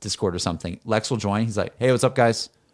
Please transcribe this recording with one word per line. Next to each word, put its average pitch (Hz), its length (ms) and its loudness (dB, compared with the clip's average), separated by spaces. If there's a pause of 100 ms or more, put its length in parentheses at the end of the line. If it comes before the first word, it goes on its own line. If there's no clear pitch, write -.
Discord 98 340 -2
or 87 40 -4
something. 85 460 -6
Lex 110 240 0
will 127 80 -2
join. 104 280 0
He's 107 120 -4
like, - 200 -2
"Hey, 127 140 2
what's 123 140 2
up, 127 100 2
guys?" 117 340 2 (240)